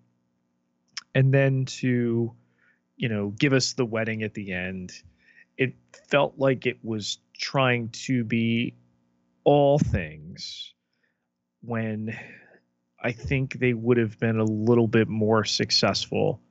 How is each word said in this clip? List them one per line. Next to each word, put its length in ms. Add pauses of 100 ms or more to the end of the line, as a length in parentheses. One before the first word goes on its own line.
(1160)
And 180
then 340
to, 680 (600)
you 120
know, 200 (100)
give 140
us 220
the 120
wedding 380
at 100
the 180
end. 400 (680)
It 160 (340)
felt 300
like 260
it 180
was 360 (180)
trying 540
to 340
be 480 (720)
all 340
things 960 (880)
when 580 (800)
I 140
think 460
they 160
would 240
have 200
been 200
a 60
little 440
bit 180
more 380
successful. 960 (100)